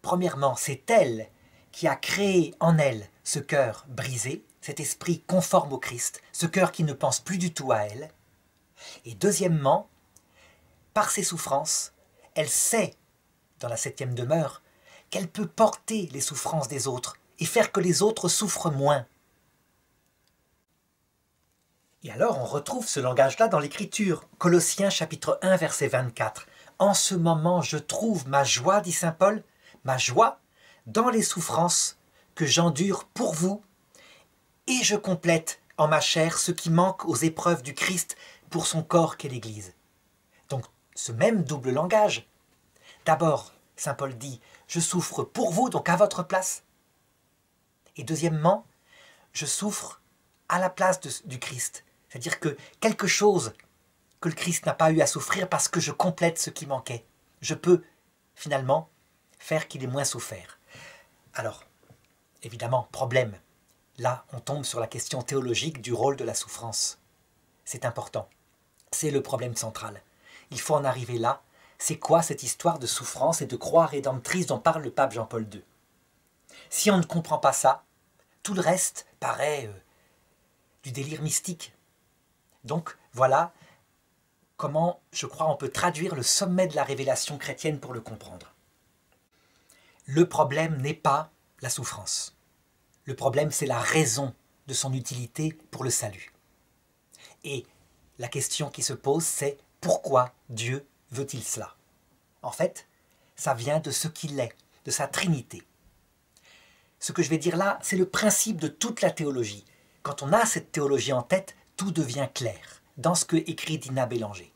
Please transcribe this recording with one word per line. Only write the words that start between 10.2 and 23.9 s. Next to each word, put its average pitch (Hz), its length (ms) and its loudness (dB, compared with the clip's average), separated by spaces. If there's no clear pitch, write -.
par 208 180 0
ses 196 120 -2
souffrances, - 680 -2
elle 147 140 0
sait, - 460 0
dans 120 100 -8
la 113 80 -6
septième 127 360 -6
demeure, 135 480 -2
qu'elle 190 180 -4
peut 208 200 -6
porter 196 680 0
les 135 80 -6
souffrances 143 460 -2
des 131 200 -4
autres - 300 -6
et 160 60 -2
faire - 260 4
que 196 80 0
les 175 240 4
autres 214 260 2
souffrent 175 420 0
moins. 139 340 2
Et 120 80 -12
alors 165 280 2
on 120 60 -2
retrouve 143 420 -4
ce - 120 -2
langage-là 131 480 4
dans 185 120 2
l'Écriture. 175 640 -2